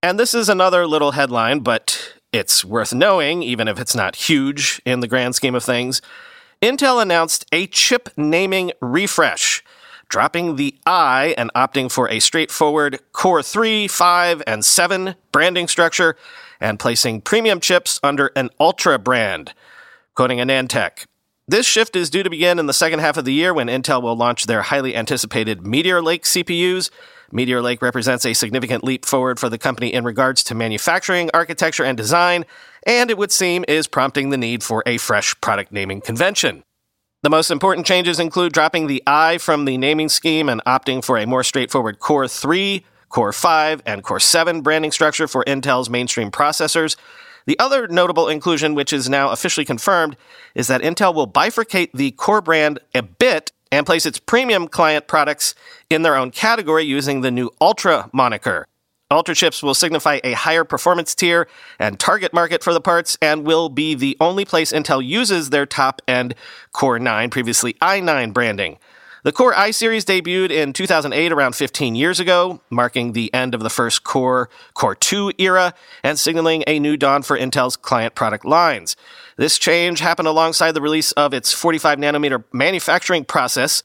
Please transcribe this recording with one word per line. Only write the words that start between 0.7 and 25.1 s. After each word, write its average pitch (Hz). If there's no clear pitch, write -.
little 147
headline, 131
but -
it's -
worth 104
knowing, 170
even 117
if 101
it's 120
not 98
huge 143
in 127
the 123
grand 123
scheme 127
of 123
things. 123
Intel 254
announced 170
a 180
chip -
naming 180
refresh, 131
dropping 156
the 139
I 143
and 117
opting 131
for 123
a 110
straightforward 151
Core 175
three, 214
five, 175
and 107
seven 185
branding 170
structure 165
and 104
placing 117
premium 214
chips -
under 143
an 131
Ultra 160
brand. 104
Quoting 127
AnandTech, 127
This 214
shift 220
is 170
due 180
to 185
begin 175
in 156
the 139
second 160
half 151
of 151
the 131
year 170
when 123
Intel 131
will 117
launch 120
their 107
highly 131
anticipated 110